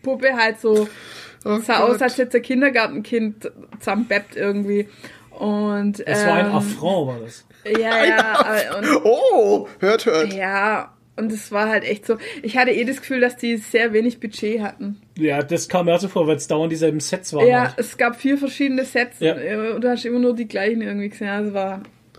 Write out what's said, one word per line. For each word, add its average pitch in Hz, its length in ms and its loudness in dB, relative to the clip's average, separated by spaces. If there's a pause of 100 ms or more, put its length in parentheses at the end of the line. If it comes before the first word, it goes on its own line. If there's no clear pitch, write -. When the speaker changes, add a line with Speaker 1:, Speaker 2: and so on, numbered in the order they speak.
Speaker 1:
Puppe 262 320 0
halt 226 240 0
so, 214 280 2 (580)
Speaker 2:
Oh 208 140 0
Speaker 1:
sah 226 200 0
aus, 226 140 4
Speaker 2:
Gott. 214 100 0
Speaker 1:
als 240 140 0
hätte 247 200 0
ein 240 60 2
Kindergartenkind 233 1080 0 (300)
zusammenbeppt 208 560 -2
irgendwie. 202 520 0 (440)
Und, 208 720 -2
Speaker 3:
Das 208 200 0
war 208 100 4
ein 185 120 2
Speaker 1:
ähm, 202 80 0
Speaker 3:
Affront, 185 520 0
war 123 140 -8
das. 117 240 -18 (200)
Speaker 1:
Ja, 220 260 0
Speaker 2:
Ein 226 180 4
Speaker 1:
ja, 220 240 2
Speaker 2:
Affront. 208 520 0
Speaker 1:
äh, 302 100 2
und - 100 2
Speaker 2:
Oh, 226 640 4 (120)
hört, 214 260 2
hört. 160 280 2
Speaker 1:
Ja, 196 600 -2 (220)
und 220 160 -4
es 214 200 -10
war 214 180 0
halt 214 160 0
echt 208 200 -6
so, 226 120 0 (240)
ich 233 160 -4
hatte 254 140 2
eh 220 120 0
das 254 140 -4
Gefühl, 262 240 -4
dass 247 160 0
die 233 200 -2
sehr 226 360 0
wenig 233 260 0
Budget 214 420 -4
hatten. 202 400 -8 (160)
Speaker 3:
Ja, 147 240 0
das 160 280 -4
kam 180 160 0
mir 170 100 4
auch 175 60 2
so 196 80 -4
vor, 170 180 2
weil 156 80 4
es - 120 -10
dauernd 160 240 0
dieselben 156 280 0
Sets 185 340 -6
waren 147 140 6
Speaker 1:
Ja, 247 200 6
Speaker 3:
halt. 220 100 -6
Speaker 1:
es 233 200 -6
gab 240 220 0
vier 277 180 2
verschiedene 269 460 -2
Sets 247 360 -4
Speaker 3:
Ja. 160 140 2
Speaker 1:
und, - 60 -6
äh, 214 400 -4
du 240 100 0
hast 240 160 -2
immer 240 140 -2
nur 247 160 2
die 226 120 -6
gleichen 214 340 -2
irgendwie 202 280 -6
gesehen. 208 200 -8
Also 202 240 -4
war, 196 280 -4 (380)